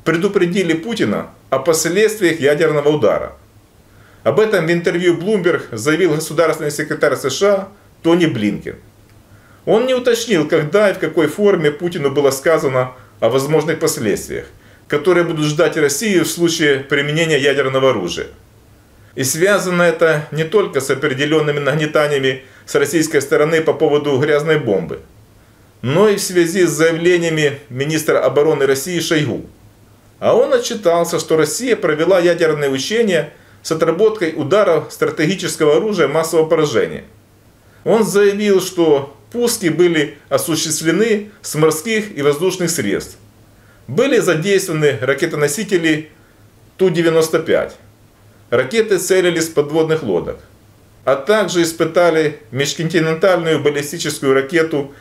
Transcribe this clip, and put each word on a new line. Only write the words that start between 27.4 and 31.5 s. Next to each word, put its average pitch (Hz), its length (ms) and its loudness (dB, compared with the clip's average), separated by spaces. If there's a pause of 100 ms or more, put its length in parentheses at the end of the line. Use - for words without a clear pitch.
министра 147 520 -2
обороны 143 440 2
России 147 340 -2
Шойгу. 147 460 -2 (720)
А 127 180 2
он 285 160 2
отчитался, 170 640 0
что 156 200 0
Россия 214 360 0